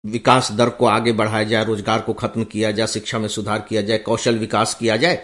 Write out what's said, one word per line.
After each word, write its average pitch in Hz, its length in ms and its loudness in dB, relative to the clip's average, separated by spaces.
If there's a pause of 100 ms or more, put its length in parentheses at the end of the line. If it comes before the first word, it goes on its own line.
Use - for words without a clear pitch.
विकास 120 460 2
दर 120 180 2
को 120 160 0
आगे 113 260 4
बढ़ाया 107 320 0
जाए, 110 220 0
रोजगार 110 360 0
को 113 120 -4
खत्म 113 300 -4
किया 107 280 -2
जाए, 107 160 0
शिक्षा - 320 -6
में 107 80 -2
सुधार 104 420 -4
किया 110 120 0
जाए, 110 160 0
कौशल 113 400 0
विकास 107 380 0
किया 110 220 0
जाए। 160 260 0